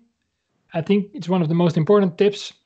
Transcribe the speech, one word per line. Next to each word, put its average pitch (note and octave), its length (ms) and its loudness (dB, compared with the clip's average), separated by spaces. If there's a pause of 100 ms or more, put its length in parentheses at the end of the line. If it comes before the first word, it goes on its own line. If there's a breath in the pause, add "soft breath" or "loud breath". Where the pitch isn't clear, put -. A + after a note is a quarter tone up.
(720)
I E3 80 -4
think G3 320 0
it's E3+ 160 -12
one F#3 120 0
of D#3 60 -2
the E3 80 -2
most F3 220 2
important G3 400 2
tips, G3+ 360 -2 (120)